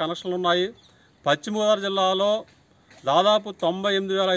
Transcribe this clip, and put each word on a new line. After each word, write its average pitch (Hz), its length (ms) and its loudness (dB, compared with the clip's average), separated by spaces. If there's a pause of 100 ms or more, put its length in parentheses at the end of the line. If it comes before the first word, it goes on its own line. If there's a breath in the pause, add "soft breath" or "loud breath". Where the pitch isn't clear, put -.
కనెక్షన్లు 175 380 -4
ఉన్నాయి. 180 280 2 (600 soft breath)
పశ్చిమ 151 340 0
గోదావరి 208 260 2
జిల్లాలో 196 460 0 (760)
దాదాపు 202 380 2 (160)
తొంభై 190 340 -2
ఎనిమిది 190 220 -4
వేల 190 160 0